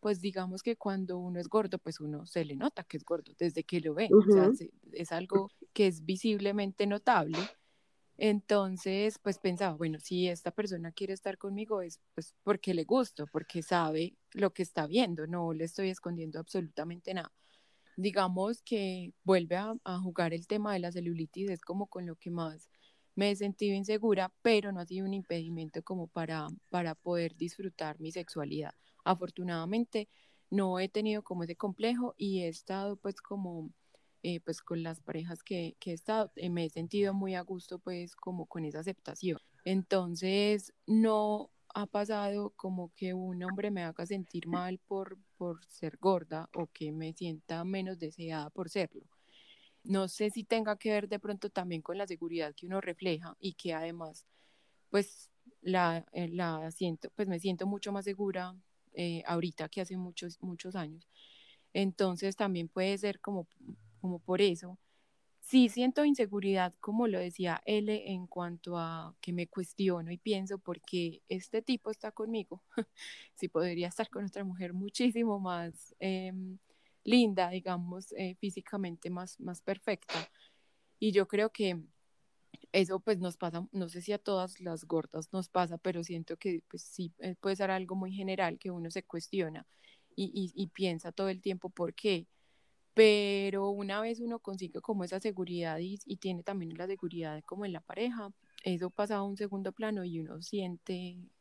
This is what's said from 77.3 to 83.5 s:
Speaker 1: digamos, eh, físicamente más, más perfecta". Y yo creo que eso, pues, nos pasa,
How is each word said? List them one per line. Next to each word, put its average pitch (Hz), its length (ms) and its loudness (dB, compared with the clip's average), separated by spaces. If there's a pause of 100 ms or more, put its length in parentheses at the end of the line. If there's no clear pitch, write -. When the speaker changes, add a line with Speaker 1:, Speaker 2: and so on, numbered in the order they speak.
Speaker 1:
digamos, 180 640 -4
eh, 185 280 -4
físicamente 190 680 -6
más, 180 300 -6
más 180 220 -8
perfecta". 196 640 -2 (720)
Y 214 120 4
yo 196 160 6
creo 214 240 2
que 180 300 0 (920)
eso, 190 280 4
pues, 208 180 2
nos 175 180 -2
pasa, 170 360 -4